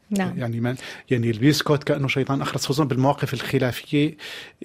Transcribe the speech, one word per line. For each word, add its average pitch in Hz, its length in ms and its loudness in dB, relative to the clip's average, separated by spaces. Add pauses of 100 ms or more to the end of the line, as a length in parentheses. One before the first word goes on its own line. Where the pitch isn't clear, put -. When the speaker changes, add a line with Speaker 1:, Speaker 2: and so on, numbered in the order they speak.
(120)
Speaker 1:
نعم. 185 280 -2
Speaker 2:
يعني 117 200 -4
ما، 123 160 0 (340)
يعني 117 200 2
اللي 110 120 0
بيسكت 143 420 4
كأنه 143 240 0
شيطان 139 340 0
أخرس، - 240 -4
خصوصًا 143 180 2
بالمواقف 135 500 2
الخلافية 139 840 0 (480)